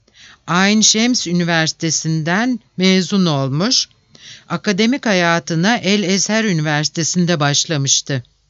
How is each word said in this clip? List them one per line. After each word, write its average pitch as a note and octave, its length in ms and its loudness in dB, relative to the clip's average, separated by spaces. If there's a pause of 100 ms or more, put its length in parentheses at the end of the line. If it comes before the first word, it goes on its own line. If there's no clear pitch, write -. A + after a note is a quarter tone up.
(460)
Ain F#3+ 340 2
Şems A3+ 460 2
Üniversitesi'nden E3+ 1300 -2 (160)
mezun F#3 500 2
olmuş, D3 600 0 (600)
akademik G#3+ 580 -2
hayatına F3+ 720 2
El G#3 260 0
Ezher G3+ 420 0
Üniversitesi'nde D#3+ 960 0
başlamıştı. C#3+ 840 0 (260)